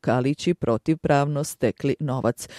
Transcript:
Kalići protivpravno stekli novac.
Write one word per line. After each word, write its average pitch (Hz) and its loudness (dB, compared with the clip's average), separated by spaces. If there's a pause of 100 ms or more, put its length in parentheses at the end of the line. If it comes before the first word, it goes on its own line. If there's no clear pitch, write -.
Kalići 135 0
protivpravno 143 0
stekli - -2
novac. 127 -2 (100)